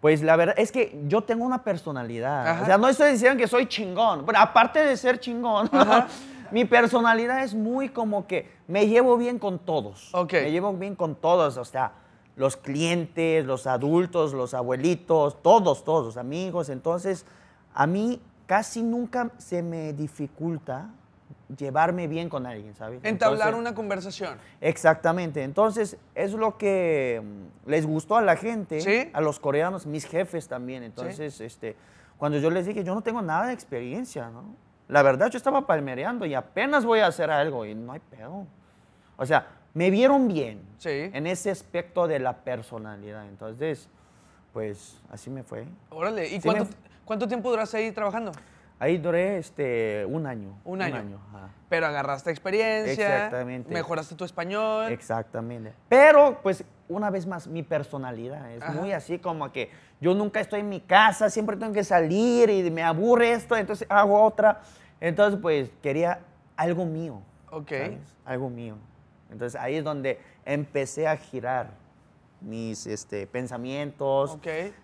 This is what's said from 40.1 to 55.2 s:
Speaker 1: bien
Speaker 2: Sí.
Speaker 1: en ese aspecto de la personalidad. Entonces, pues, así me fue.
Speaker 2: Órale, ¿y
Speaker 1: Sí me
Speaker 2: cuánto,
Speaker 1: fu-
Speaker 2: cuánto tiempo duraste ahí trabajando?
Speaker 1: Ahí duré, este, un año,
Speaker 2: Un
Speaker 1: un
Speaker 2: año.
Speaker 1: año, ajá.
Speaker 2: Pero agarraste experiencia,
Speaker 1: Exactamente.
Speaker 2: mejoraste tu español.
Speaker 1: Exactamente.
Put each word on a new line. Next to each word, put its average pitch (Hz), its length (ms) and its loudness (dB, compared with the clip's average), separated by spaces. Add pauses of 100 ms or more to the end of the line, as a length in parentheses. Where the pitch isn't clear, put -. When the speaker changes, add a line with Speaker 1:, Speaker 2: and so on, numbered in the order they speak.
Speaker 1:
bien 123 340 -4 (180)
Speaker 2:
Sí. 156 340 -6
Speaker 1:
en 147 140 -4
ese 185 240 -4
aspecto 175 560 -4
de 156 120 0
la 127 180 -4
personalidad. 107 920 -12
Entonces, 110 600 -8 (680)
pues, 107 460 -10 (120)
así - 180 -16
me 135 140 -12
fue. 113 220 -14 (240)
Speaker 2:
Órale, - 380 -4
¿y 185 140 -8
Speaker 1:
Sí - 80 0
me 214 60 4
Speaker 2:
cuánto, 202 100 0
Speaker 1:
fu- 196 80 -14 (320)
Speaker 2:
cuánto 220 220 -4
tiempo 233 220 -4
duraste 220 280 -2
ahí 220 140 -2
trabajando? 208 400 -4 (500)
Speaker 1:
Ahí 160 160 2
duré, 175 400 0
este, 117 720 -2
un 151 180 -4
año, 104 380 -10
Speaker 2:
Un 180 120 -10
Speaker 1:
un 190 60 -6
Speaker 2:
año. 165 140 -4
Speaker 1:
año, 101 240 -10 (140)
ajá. 98 160 -18 (180)
Speaker 2:
Pero 165 200 0
agarraste 143 440 -4
experiencia, 214 600 0 (240)
Speaker 1:
Exactamente. 127 560 -6
Speaker 2:
mejoraste 165 420 -6
tu 180 80 -8
español. 214 680 -4
Speaker 1:
Exactamente. 113 840 -8 (160)